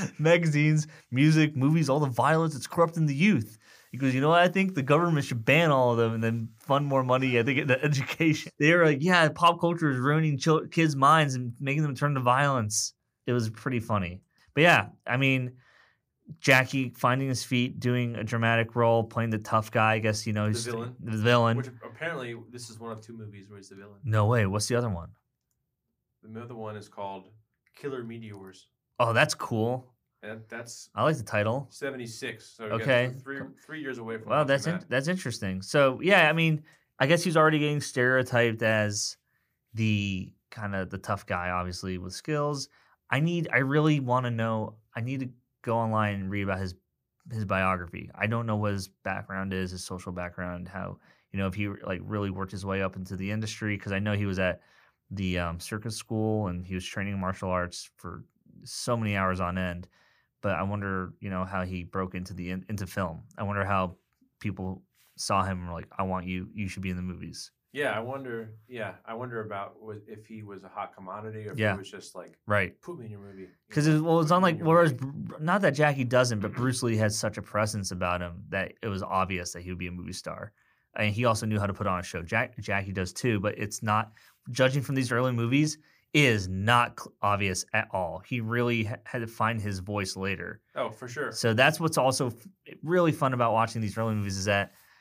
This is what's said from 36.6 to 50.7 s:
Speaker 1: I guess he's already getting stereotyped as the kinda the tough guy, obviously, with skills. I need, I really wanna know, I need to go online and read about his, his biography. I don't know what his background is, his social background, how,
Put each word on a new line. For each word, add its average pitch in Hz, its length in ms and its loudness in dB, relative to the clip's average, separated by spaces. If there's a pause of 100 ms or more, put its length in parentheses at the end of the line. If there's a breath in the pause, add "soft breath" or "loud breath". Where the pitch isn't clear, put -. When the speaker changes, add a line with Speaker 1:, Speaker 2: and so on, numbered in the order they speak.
Speaker 1:
I 135 80 4
guess 170 160 4
he's 165 140 2
already 156 220 6
getting 147 220 0
stereotyped 123 800 2
as 107 540 0 (580)
the 101 600 -2 (180)
kinda 98 340 -6
the 90 120 -8
tough 98 280 -6
guy, 90 260 -4
obviously, 90 460 -4
with 92 160 -10
skills. 147 560 -4 (400 soft breath)
I 131 120 0
need, 170 300 0
I 120 80 4
really 147 400 4
wanna 123 320 0
know, 113 460 -4 (180)
I 117 60 -6
need 131 200 -4
to 127 80 -8 (340)
go 117 140 0
online 107 380 0
and 95 160 -6
read 101 120 -2
about 95 160 -2
his, 92 160 -6 (560)
his 110 140 -6
biography. 92 680 -2
I 104 120 0
don't 117 180 -2
know 110 120 0
what 107 160 0
his 95 140 -4
background 95 640 -6
is, 92 180 -2
his 92 120 -10
social 90 280 -10
background, 90 560 -8
how, 95 320 -10 (320 soft breath)